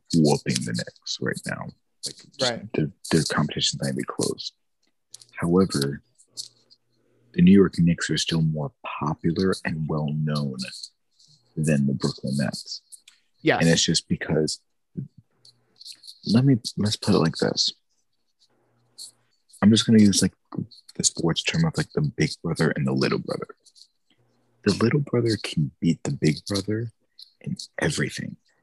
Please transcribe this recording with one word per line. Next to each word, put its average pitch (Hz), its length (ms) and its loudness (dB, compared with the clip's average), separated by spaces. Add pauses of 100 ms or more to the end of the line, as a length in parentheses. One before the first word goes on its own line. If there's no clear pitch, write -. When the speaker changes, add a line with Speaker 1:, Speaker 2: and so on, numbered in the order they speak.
(160)
Speaker 1:
whooping 73 480 2
the 58 100 -4
Knicks - 480 -8
right - 260 -6
now. - 200 -10 (380)
Like, - 100 -10
just - 360 -4
Speaker 2:
Right. 107 220 -10
Speaker 1:
their, - 180 -2 (200)
their 78 180 4
competition's - 520 -2
not 69 100 -4
even 64 140 -4
close. - 480 -6 (800)
However, 85 680 0 (1300)
the 87 80 2
New 90 100 8
York 98 260 8
Knicks 85 320 2
are 78 80 0
still 82 240 0
more 78 300 -2 (140)
popular 95 680 -2 (120)
and 80 240 -4
well-known 76 680 -2 (1000)
than 76 280 2
the 69 80 0
Brooklyn 67 440 -4
Nets. - 440 -6 (600)
Speaker 2:
Yes. 127 200 2
Speaker 1:
And 82 80 4
it's - 140 4
just - 240 0
because, 78 540 -2 (1600)
let 120 200 2
me, 135 120 6 (200)
let's 104 180 -2
put - 180 0
it - 60 6
like 82 160 2
this. - 380 -2 (1900)
I'm 98 80 6
just 110 160 6
gonna 110 160 8
use, 101 200 6
like, 95 120 0 (600)
the - 80 -8
sports - 400 -2
term - 220 0
of, - 100 -2
like, - 180 -4
the 76 100 0 (120)
big 76 140 0 (120)
brother 78 360 -2
and 69 100 -2
the 65 60 -2
little - 260 0
brother. - 280 -8 (1160)
The 101 120 2
little 120 260 2
brother 117 420 0
can 71 280 -4 (100)
beat 85 220 0
the 71 100 -4
big 76 240 0 (100)
brother 107 420 -4 (520)
in - 160 -8 (240)
everything. - 560 -4 (260)